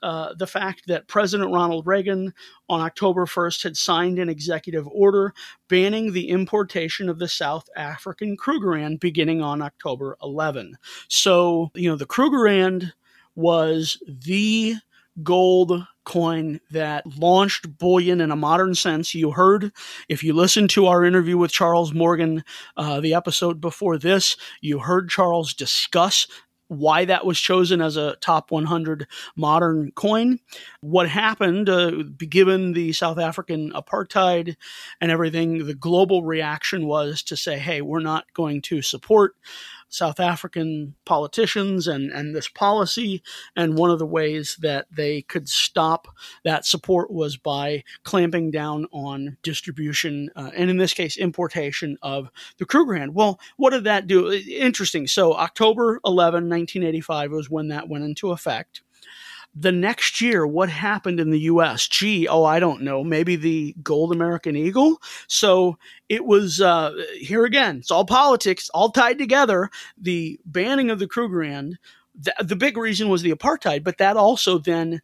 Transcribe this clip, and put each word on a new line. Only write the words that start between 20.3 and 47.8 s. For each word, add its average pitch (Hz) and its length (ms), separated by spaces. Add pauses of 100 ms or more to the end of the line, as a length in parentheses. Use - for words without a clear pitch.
listened 185 380
to 196 160
our 175 180
interview 175 320
with 175 160
Charles 170 400
Morgan, 160 500 (360)
uh, 151 220
the 156 120
episode 170 480
before 165 380
this, 185 380 (260)
you 147 160
heard 175 320
Charles 170 420
discuss - 720 (420)
why 156 360
that 180 220
was 170 120
chosen 180 440
as 156 160
a 147 180
top 160 340
one 156 140
hundred 160 420 (300)
modern 156 560
coin. 226 460 (420)
What 165 300
happened, 202 580
uh, 175 360 (120)
given 185 560
the 165 220
South 165 240
African 160 540
apartheid 180 840 (420)
and 170 120
everything, 165 560
the 147 80
global 175 500
reaction 160 600
was 147 380
to 165 120
say, 143 220
Hey, 143 240
we're 151 180
not 156 320
going 147 300
to 160 180
support - 560 (560)
South 156 260
African 160 760 (100)
politicians 190 840
and, 143 240
and 147 240
this 151 140
policy. 202 760 (320)
And 160 220
one 175 140
of 170 80
the 160 80
ways 156 540
that 147 300
they 151 320
could 143 260
stop - 600 (360)
that 160 200
support 175 460
was 151 260
by 143 480 (180)